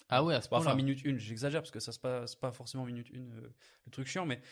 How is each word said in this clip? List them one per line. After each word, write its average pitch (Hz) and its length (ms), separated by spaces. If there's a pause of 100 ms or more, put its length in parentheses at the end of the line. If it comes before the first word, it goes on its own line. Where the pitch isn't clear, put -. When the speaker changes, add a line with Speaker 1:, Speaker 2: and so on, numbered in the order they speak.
Speaker 1:
Ah 127 140
ouais, 165 120
à 113 60
ce - 80
Speaker 2:
Bon, 120 80
enfin, 160 80
Speaker 1:
point-là. 135 100
Speaker 2:
minute 135 280
une, 139 140
j'exagère 117 440
parce - 100
que 110 80
ça 117 120
se - 80
passe 127 360
pas 131 160
forcément 127 340
minute 120 240
une, 127 300
euh, 120 160 (300)
le 120 60
truc 131 140
chiant, 180 220
mais, 123 120 (120)